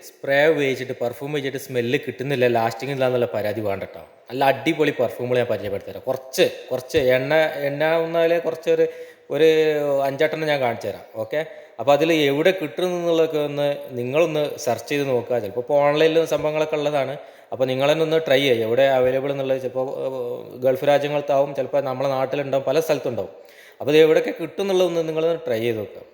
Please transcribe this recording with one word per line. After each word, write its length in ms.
സ്പ്രേ 300
ഉപയോഗിച്ചിട്ട്, 500
പെർഫ്യൂം 300
ഉപയോഗിച്ചിട്ട് 340
സ്മെല്ല് 400
കിട്ടുന്നില്ല, 420
ലാസ്റ്റിംഗ് 380
ഇല്ല 140
എന്നുള്ള 240
പരാതി 340
വേണ്ട 260
ട്ടോ. 100
നല്ല 220
അടിപൊളി 460
പെർഫ്യൂമുകൾ 420
ഞാൻ 120
പരിചയപ്പെടുത്തി 380
തരാം. 180
കുറച്ച്, 360
കുറച്ച് 280
എണ്ണ, 160
എണ്ണ 160
ഒന്നാല് 400
കുറച്ചൊരു, 400
ഒരു 140
അഞ്ചെട്ടെണ്ണം 420
ഞാൻ 140
കാണിച്ചു 240
തരാം. 160
ഓക്കെ, 180
അപ്പോൾ 160
അതിൽ 140
എവിടെ 320
കിട്ടും 260
എന്നുള്ളതൊക്കെ 500
ഒന്ന് 180
നിങ്ങളൊന്ന് 440
സെർച്ച് 280
ചെയ്ത് 200
നോക്കുക. 320
ചിലപ്പോൾ 220
ഇപ്പോൾ 200
ഓൺലൈനിലും 480
സംഭവങ്ങളൊക്കെ 460
ഉള്ളതാണ്. 360
അപ്പോൾ 180
നിങ്ങൾ 220
തന്നെ 160
ഒന്ന് 200
ട്രൈ 140
ചെയ്യുക, 260
എവിടെ 180
അവൈലബിൾ 360
എന്നുള്ളത്. 300
ചിലപ്പോൾ, 240
ഏഹ്, 160
ഗൾഫ് 260
രാജ്യങ്ങളത്താവും, 680
ചിലപ്പോൾ 300
നമ്മുടെ 280
നാട്ടിലുണ്ടാവും, 540
പല 160
സ്ഥലത്തുണ്ടാവും. 460
അപ്പോൾ 160
ഇത് 100
എവിടെയൊക്കെ 380
കിട്ടും 220
എന്നുള്ളതൊന്ന് 440
നിങ്ങളൊന്ന് 400
ട്രൈ 160
ചെയ്ത് 180
നോക്കുക. 320